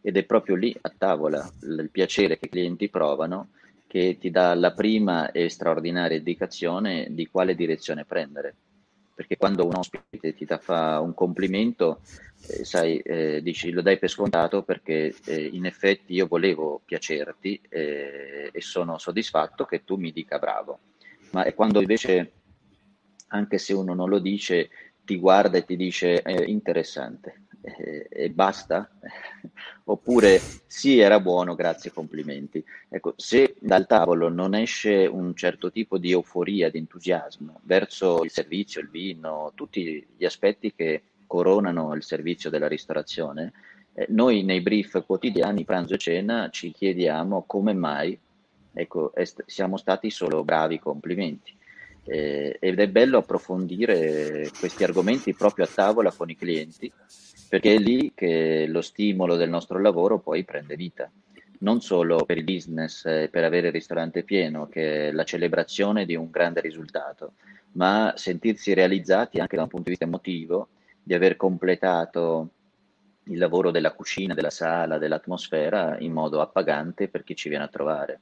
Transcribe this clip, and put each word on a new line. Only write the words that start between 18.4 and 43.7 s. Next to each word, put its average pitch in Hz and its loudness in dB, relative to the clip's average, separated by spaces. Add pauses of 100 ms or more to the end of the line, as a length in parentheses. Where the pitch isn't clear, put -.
e 82 -10
sono 85 -6
soddisfatto 87 -2
che - -6
tu 95 -4
mi 85 -6
dica 78 -6
bravo. 71 -6 (500)
Ma 92 0
è - 0
quando 107 4
invece, 92 2 (960)
anche 101 -2
se - -4
uno 95 -2
non 92 -2
lo 98 2
dice, 92 -2 (340)
ti 101 -2
guarda 92 6
e 85 4
ti 90 -4
dice, 87 0
"Eh, 90 0
interessante", 82 -4 (200)
eh, - -12
e 80 -4
basta? 95 0 (100)
<laughs> - -18
Oppure, 107 6 (260)
"Sì, 135 4
era 104 10
buono, 90 0
grazie, 82 -4
complimenti". 76 -10 (240)
Ecco, - -6
se 131 2
dal 95 4
tavolo 85 4
non 90 0
esce 107 2
un 90 -4
certo 90 -4
tipo 110 -4
di 87 0
euforia, 90 0
di 80 -8
entusiasmo 80 -6
verso 92 2
il 82 -6
servizio, 85 -6
il 71 -12
vino, 78 -10
tutti 82 -8 (100)
gli - -6
aspetti 101 0
che 80 -2 (240)
coronano 87 2
il 76 -8
servizio 80 -6
della 76 -2
ristorazione, 78 -6 (420)